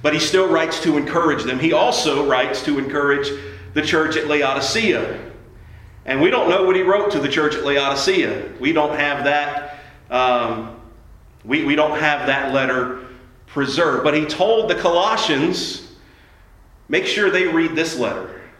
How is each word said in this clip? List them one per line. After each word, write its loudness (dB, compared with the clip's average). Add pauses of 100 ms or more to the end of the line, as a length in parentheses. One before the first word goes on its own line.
But 2
he 0
still 2
writes 0
to 2
encourage 0
them. -2
He 2
also 2
writes 0
to 0
encourage 0 (460)
the 0
church 2
at -4
Laodicea. 0 (840)
And -2
we 4
don't 0
know 2
what 4
he 0
wrote 2
to 0
the -2
church 0
at -4
Laodicea. 0
We 0
don't 0
have -2
that, -2 (280)
um, 0 (640)
we, 0
we 2
don't 0
have 0
that -2
letter -2 (400)
preserved. 0
But 4
he 2
told 2
the 0
Colossians, 0 (1000)
"Make 0
sure 2
they 2
read 0
this -2
letter. -6 (200)